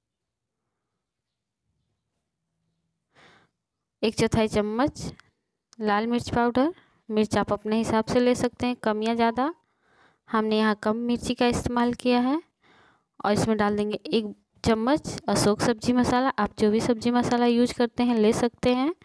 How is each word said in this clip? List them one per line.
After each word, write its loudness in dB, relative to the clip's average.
एक 0
चौथाई 2
चम्मच -2
लाल 0
मिर्च -2
पाउडर, 2
मिर्च 0
आप 0
अपने -2
हिसाब 0
से 0
ले 2
सकते -4
हैं, -2
कम -2
या -2
ज़्यादा। 0
हमने 0
यहाँ 2
कम -2
मिर्ची -4
का 0
इस्तेमाल 0
किया 0
है। 0
और 0
इसमें 0
डाल 0
देंगे -2
एक -4
चम्मच 0
अशोक 0
सब्जी 0
मसाला, 2
आप -4
जो 4
भी 2
सब्जी 0
मसाला 2
यूज़ 2
करते -2
हैं 2
ले 4
सकते 0
हैं। -2